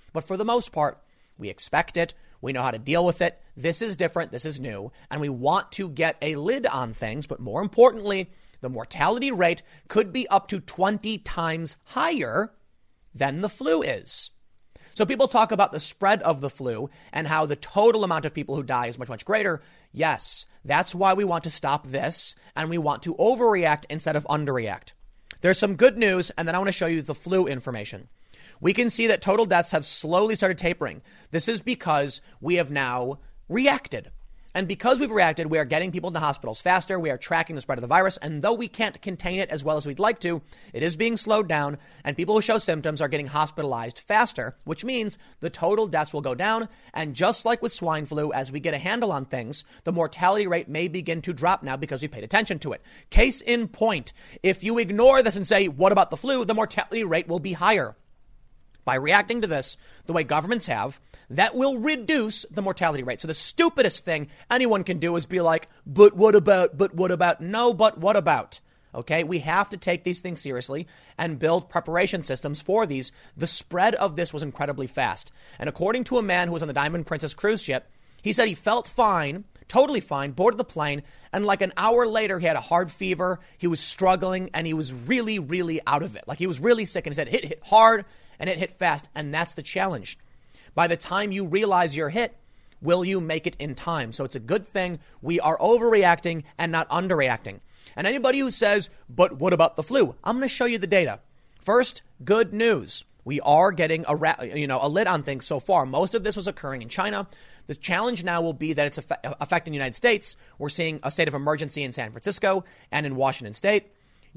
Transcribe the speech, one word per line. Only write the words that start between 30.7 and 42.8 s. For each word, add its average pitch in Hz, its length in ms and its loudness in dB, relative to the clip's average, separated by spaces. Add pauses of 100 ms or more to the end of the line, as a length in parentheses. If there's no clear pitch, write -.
This 160 160 -2
is 226 140 -2
because 143 600 -2 (200)
we 170 160 0
have 147 160 0
now 127 480 -2 (280)
reacted. 254 640 -2 (440)
And 190 120 -2
because 233 320 2
we've 247 140 -4
reacted, 165 360 2
we 160 100 0
are 151 80 0
getting 160 260 -2
people 175 160 -6
into 165 120 -6
hospitals 139 400 -4
faster. 185 380 2
We 160 120 -2
are 127 80 -4
tracking 165 360 -2
the 139 60 -8
spread 127 180 -4
of 117 40 -8
the 123 40 -6
virus. 180 300 4
And 151 260 -8
though 214 120 2
we 233 120 -6
can't - 340 -4
contain 185 380 -6
it 190 120 -4
as 143 120 -6
well 151 140 0
as 151 100 -6
we'd 143 140 -6
like 220 200 2
to, 170 220 -4 (300)
it - 100 -6
is 165 140 0
being 226 200 0
slowed 214 320 0
down. 147 280 -2 (260)
And 147 140 -4
people 175 180 0
who 220 60 4
show 220 180 2
symptoms 156 420 -2